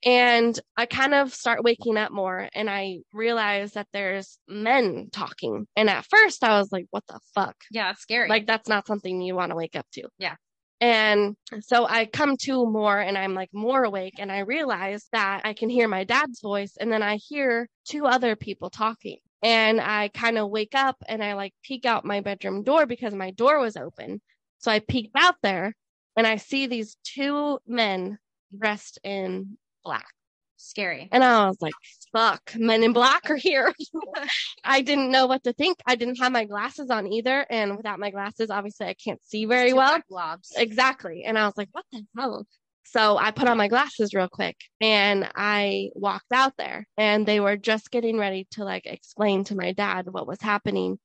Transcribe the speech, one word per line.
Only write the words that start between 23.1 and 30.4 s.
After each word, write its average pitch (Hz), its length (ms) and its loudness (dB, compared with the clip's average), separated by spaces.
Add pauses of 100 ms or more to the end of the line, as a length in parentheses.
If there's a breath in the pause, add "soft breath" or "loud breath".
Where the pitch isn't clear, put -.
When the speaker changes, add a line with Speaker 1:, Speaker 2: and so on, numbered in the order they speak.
Speaker 1:
my 190 160 -6
door 247 300 2
was 233 160 -2
open. 160 440 -12 (380)
So - 120 -2
I 214 100 4
peeked 220 360 -4
out 349 260 4
there 196 320 -2 (420)
and 226 100 4
I 220 100 2
see 269 300 -4
these 233 380 -6
two 285 640 -4
men 208 520 -2 (400)
dressed 208 460 -6
in 196 520 -8 (280)
black. 139 220 -8 (520)